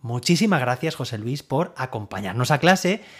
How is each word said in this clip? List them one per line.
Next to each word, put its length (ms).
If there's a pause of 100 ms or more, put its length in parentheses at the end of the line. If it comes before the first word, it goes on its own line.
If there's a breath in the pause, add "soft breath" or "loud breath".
Muchísimas 580
gracias, 360
José 220
Luis, 260
por 340
acompañarnos 720
a 80
clase 400 (200 loud breath)